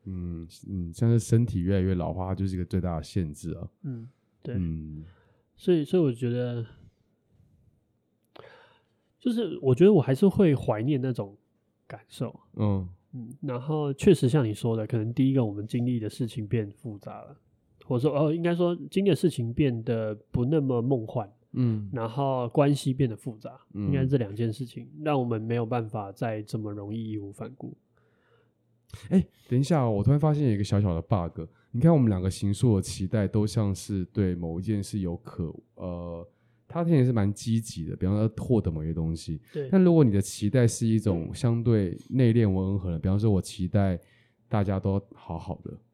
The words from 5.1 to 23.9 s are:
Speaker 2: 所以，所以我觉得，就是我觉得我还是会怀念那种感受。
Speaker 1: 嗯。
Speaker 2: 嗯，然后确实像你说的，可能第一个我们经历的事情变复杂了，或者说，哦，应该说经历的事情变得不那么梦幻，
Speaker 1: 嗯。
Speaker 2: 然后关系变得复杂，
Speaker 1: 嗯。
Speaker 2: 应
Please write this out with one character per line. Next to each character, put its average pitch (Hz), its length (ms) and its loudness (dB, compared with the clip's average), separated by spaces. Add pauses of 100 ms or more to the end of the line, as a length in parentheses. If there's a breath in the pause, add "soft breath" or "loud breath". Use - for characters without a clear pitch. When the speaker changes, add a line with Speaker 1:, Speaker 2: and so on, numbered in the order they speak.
Speaker 2:
所 - 160 2
以， 160 100 2
所 180 160 0
以 170 40 4
我 147 100 4
觉 120 160 -4
得， 120 360 -4 (2500 loud breath)
就 247 140 -2
是 208 280 -4
我 131 140 4
觉 147 80 6
得 202 80 10
我 185 100 6
还 135 140 0
是 160 100 4
会 185 300 6
怀 113 260 -2
念 131 200 0
那 131 100 -2
种 104 240 -6 (500)
感 - 220 -16
受。 - 320 -10 (160)
Speaker 1:
嗯。 101 320 0 (240)
Speaker 2:
嗯， 120 180 -12 (120)
然 127 180 -6
后 147 340 -2
确 - 200 6
实 139 160 4
像 135 160 4
你 107 80 -2
说 113 240 -2
的， 107 100 -4
可 - 80 -4
能 113 180 -2
第 131 160 4
一 135 40 2
个 131 100 4
我 107 80 -2
们 104 160 -8
经 120 180 -2
历 123 140 0
的 107 100 -4
事 120 160 -6
情 110 220 -8
变 104 240 -2
复 107 280 -14
杂 - 240 -16
了， - 120 -20 (500)
或 127 140 0
者 131 80 2
说， 143 100 0
哦， 151 160 2
应 170 80 -4
该 175 140 2
说 175 180 2 (160)
经 190 140 0
历 202 60 6
的 160 60 6
事 175 140 2
情 117 240 -2
变 120 300 0
得 113 320 -2 (160)
不 120 140 0
那 151 160 2
么 127 200 0
梦 120 240 0
幻， 127 240 -6 (220)
Speaker 1:
嗯。 110 400 0
Speaker 2:
然 113 160 -4
后 127 400 -2
关 143 260 4
系 135 200 -2
变 131 160 0
得 107 80 -8
复 113 200 -12
杂， 127 220 -18 (140)
Speaker 1:
嗯。 101 140 -4
Speaker 2:
应 95 40 0